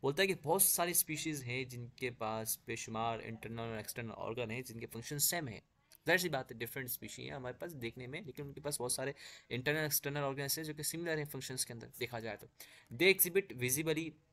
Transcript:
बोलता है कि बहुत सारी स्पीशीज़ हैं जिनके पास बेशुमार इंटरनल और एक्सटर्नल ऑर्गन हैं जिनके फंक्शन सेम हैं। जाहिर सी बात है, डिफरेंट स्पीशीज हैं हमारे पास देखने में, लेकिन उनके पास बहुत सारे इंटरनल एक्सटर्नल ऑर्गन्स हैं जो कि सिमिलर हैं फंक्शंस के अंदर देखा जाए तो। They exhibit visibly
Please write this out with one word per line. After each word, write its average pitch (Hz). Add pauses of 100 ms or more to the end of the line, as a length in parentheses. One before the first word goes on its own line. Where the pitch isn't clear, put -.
बोलता 147
है 196
कि 185
बहुत 170
सारी 175
स्पीशीज़ 151
हैं 123
जिनके 120
पास 110
बेशुमार 113
इंटरनल 113
और 113
एक्सटर्नल 113
ऑर्गन 110
हैं 127
जिनके 117
फंक्शन 117
सेम 156
हैं। 101 (440)
जाहिर 175
सी 175
बात 131
है, 113
डिफरेंट 120
स्पीशीज -
हैं 139
हमारे 127
पास 170
देखने 123
में, 156
लेकिन 143
उनके 139
पास 147
बहुत 123
सारे 135 (360)
इंटरनल 147
एक्सटर्नल 147
ऑर्गन्स 139
हैं 160
जो 156
कि 151
सिमिलर 160
हैं 147
फंक्शंस 131
के -
अंदर 117
देखा 117
जाए 110
तो। - (500)
They 185
exhibit 185
visibly 156 (220)